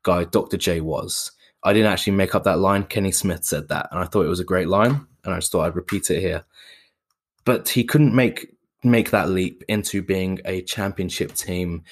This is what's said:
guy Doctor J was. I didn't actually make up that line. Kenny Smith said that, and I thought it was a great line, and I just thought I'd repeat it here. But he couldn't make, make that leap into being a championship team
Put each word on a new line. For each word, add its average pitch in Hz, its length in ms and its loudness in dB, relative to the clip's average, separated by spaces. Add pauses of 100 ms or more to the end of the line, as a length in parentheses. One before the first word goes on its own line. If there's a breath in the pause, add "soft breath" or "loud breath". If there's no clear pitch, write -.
guy 87 220 2
Doctor 98 320 -2
J 82 240 -2
was. - 500 -6 (320 soft breath)
I 101 100 4
didn't 107 180 6
actually 98 220 0
make 98 220 2
up 95 80 0
that 90 160 4
line. 98 240 2
Kenny 98 280 -2
Smith 87 320 -2
said 76 260 -4
that, 73 220 -4
and 85 80 -6
I 90 60 -4
thought 92 200 0
it 78 40 0
was 90 100 -2
a 90 40 -2
great 90 240 0
line, 117 380 2 (180)
and 95 100 -4
I 87 40 -4
just - 140 -4
thought 80 140 0
I'd 82 100 -2
repeat 92 360 -4
it 78 80 0
here. 82 260 -4 (1000 loud breath)
But - 260 0
he 123 140 2
couldn't 143 300 4
make, - 400 0 (300)
make 120 260 4
that 92 200 2
leap 92 380 -2
into 101 360 -2
being 95 420 -2
a 92 160 -6
championship 95 720 -6
team 87 580 -6